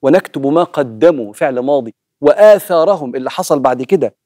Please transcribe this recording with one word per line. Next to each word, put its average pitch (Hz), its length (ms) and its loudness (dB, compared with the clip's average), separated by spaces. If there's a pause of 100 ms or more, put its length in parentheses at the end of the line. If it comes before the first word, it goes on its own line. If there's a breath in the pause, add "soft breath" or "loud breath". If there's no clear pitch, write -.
"ونكتب 143 460 0
ما 160 160 0
قدموا"، 127 680 -2
فعل 135 260 -4
ماضي، 131 340 -4 (280)
"وآثارهم"، 165 920 2
اللي 131 140 -8
حصل 170 300 -4
بعد 127 240 -2
كده 135 320 -2 (100)